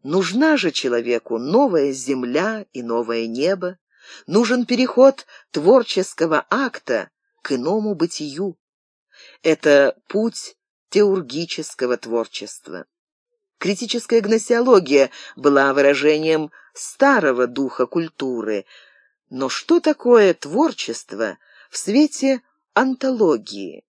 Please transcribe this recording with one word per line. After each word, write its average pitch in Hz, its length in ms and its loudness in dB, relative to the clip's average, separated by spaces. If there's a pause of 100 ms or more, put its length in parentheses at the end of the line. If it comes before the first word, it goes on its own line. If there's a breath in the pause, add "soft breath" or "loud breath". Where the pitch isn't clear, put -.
Нужна 190 560 0
же 190 140 -2
человеку 120 680 -2
новая 160 540 0
земля 135 800 -4
и 131 80 -10
новое 117 460 -4
небо, 175 500 -4 (500 loud breath)
нужен 233 380 0
переход 254 600 4 (260 soft breath)
творческого 165 1000 0
акта 190 600 -4 (320)
к - 120 -6
иному 196 420 -2
бытию. 160 640 -6 (840 soft breath)
Это 147 520 4 (120)
путь - 480 -6 (340)
теургического 160 1080 -2
творчества. 107 880 -10 (720)
Критическая 226 640 -2
гносеология 208 880 4 (240 loud breath)
была 139 380 2
выражением 151 800 2 (220 soft breath)
старого 160 720 2
духа 127 380 -4
культуры. 120 800 -6 (640 soft breath)
Но 131 200 -6
что - 300 0
такое 240 540 4
творчество 143 1040 -4 (320 soft breath)
в - 80 -14
свете 269 640 0 (320)
онтологии? 170 1200 -2